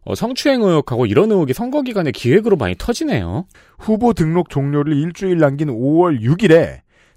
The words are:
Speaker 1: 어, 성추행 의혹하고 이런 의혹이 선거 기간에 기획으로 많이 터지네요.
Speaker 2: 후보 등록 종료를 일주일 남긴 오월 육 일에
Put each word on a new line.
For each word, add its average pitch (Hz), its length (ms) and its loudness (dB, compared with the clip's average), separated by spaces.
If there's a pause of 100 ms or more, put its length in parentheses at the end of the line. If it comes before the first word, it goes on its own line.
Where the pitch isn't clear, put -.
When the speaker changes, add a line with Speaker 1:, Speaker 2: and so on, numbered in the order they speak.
Speaker 1:
어, 98 100 -6
성추행 254 460 -2
의혹하고 147 440 0
이런 170 260 4
의혹이 160 220 2
선거 254 280 -4
기간에 202 300 -4
기획으로 196 460 0
많이 92 200 -2
터지네요. 170 680 -4 (340)
Speaker 2:
후보 220 340 0
등록 165 360 -2
종료를 143 460 -2
일주일 175 420 -2
남긴 151 320 2
오월 143 520 0
육 156 220 0
일에 156 380 4 (360)